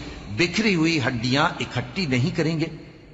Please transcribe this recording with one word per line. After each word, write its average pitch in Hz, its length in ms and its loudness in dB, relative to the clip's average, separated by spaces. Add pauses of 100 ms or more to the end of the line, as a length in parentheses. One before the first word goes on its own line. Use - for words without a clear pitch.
(360)
बिखरी 185 380 2
हुई 165 240 2
हड्डियां 127 500 2 (120)
इकट्ठी 123 460 -4
नहीं 127 260 2
करेंगे? 160 380 0 (440)